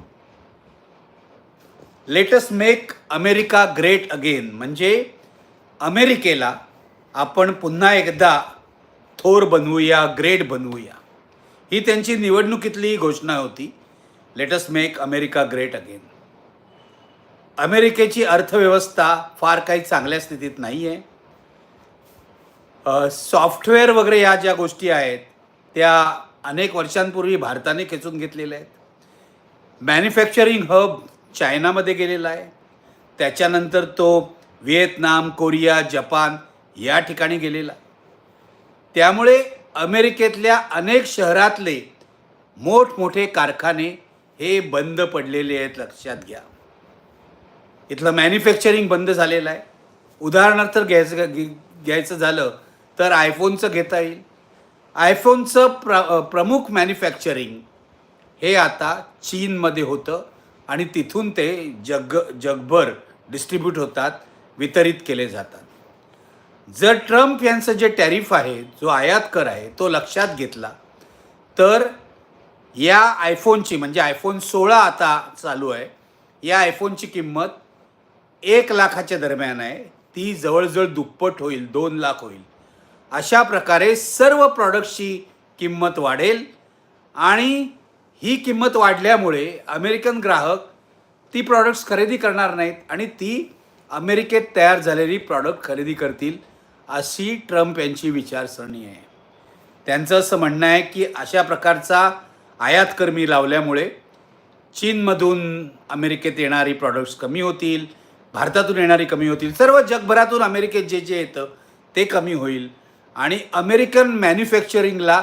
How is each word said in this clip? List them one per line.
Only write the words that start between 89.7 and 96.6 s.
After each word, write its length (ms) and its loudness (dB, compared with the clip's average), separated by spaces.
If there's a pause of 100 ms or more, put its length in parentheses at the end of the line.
ग्राहक 400 0 (760)
ती 80 -4
प्रॉडक्ट्स 440 2
खरेदी 320 0
करणार 360 -2
नाहीत 200 -4 (160)
आणि 160 -6
ती 500 -8 (360)
अमेरिकेत 500 0 (140)
तयार 240 6
झालेली 380 0
प्रॉडक्ट 460 -4
खरेदी 300 -6
करतील, 440 -6 (500)